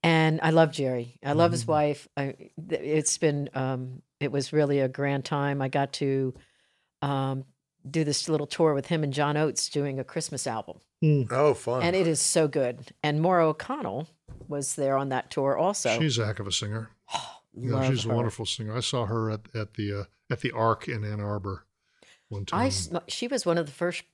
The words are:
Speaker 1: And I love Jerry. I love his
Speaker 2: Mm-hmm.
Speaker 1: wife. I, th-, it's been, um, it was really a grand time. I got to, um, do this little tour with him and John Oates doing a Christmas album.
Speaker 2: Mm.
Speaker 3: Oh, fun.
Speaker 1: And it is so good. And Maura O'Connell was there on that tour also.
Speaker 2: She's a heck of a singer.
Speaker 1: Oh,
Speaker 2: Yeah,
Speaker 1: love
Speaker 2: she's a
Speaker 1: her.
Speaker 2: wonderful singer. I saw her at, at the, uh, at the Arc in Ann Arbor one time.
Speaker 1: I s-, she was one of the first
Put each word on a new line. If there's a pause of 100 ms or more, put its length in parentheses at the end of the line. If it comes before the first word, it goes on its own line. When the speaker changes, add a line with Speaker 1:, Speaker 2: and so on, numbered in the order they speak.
Speaker 1:
And
I
love
Jerry.
I
love
his
Speaker 2:
Mm-hmm.
Speaker 1:
wife. (100)
I, (340)
th-,
it's
been,
um, (180)
it
was
really
a
grand
time.
I
got
to, (680)
um, (460)
do
this
little
tour
with
him
and
John
Oates
doing
a
Christmas
album. (240)
Speaker 2:
Mm.
Speaker 3:
Oh,
fun.
Speaker 1:
And
it
is
so
good. (120)
And
Maura
O'Connell (400)
was
there
on
that
tour
also.
Speaker 2:
She's
a
heck
of
a
singer. (240)
Speaker 1:
Oh, (180)
Speaker 2:
Yeah,
Speaker 1:
love
Speaker 2:
she's
a
Speaker 1:
her.
Speaker 2:
wonderful
singer.
I
saw
her
at, (140)
at
the,
uh, (280)
at
the
Arc
in
Ann
Arbor (640)
one
time.
Speaker 1:
I
s-, (180)
she
was
one
of
the
first (100)